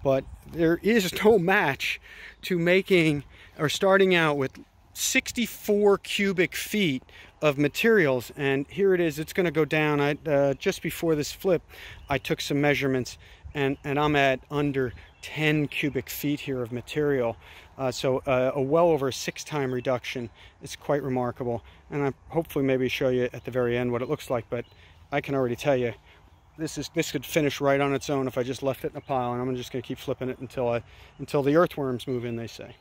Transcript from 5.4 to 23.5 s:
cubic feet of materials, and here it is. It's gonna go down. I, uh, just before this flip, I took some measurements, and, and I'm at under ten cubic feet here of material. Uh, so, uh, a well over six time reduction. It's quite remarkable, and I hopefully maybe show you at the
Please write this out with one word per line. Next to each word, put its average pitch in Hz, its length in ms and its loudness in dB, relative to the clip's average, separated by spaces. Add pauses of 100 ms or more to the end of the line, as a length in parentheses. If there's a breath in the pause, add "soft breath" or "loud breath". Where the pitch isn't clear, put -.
cubic 185 580 -2
feet 170 480 -2 (360 loud breath)
of 151 160 2
materials, 147 800 2
and 139 320 0
here 185 260 2
it 175 60 2
is. 156 200 0
It's 156 120 -8
gonna 180 200 0
go 156 120 2
down. 151 360 2
I, 143 260 0
uh, 139 280 2
just - 280 -4
before 165 320 0
this 147 160 -4
flip, 175 320 0 (460 loud breath)
I 139 100 0
took - 220 -4
some 143 200 -2
measurements, 135 560 0 (380 loud breath)
and, 139 300 0
and 143 140 -2
I'm 151 180 2
at 135 240 4 (100)
under 139 420 -2 (300 loud breath)
ten 151 460 0
cubic 135 420 -4
feet 143 300 -4
here 127 220 -6
of 117 100 -8
material. 123 640 -2 (420 loud breath)
Uh, 131 120 -2
so, 131 360 0
uh, 127 280 2
a 147 60 -2
well 160 280 4
over 139 220 2
six - 320 -8
time 139 300 -4
reduction. 123 560 -4 (320 loud breath)
It's - 160 -14
quite 143 260 -2
remarkable, 123 600 -4 (260 soft breath)
and 143 120 -4
I 139 100 0 (160)
hopefully 156 340 -2
maybe 131 280 2
show 139 180 -2
you 123 240 0
at 123 140 -14
the 127 40 -10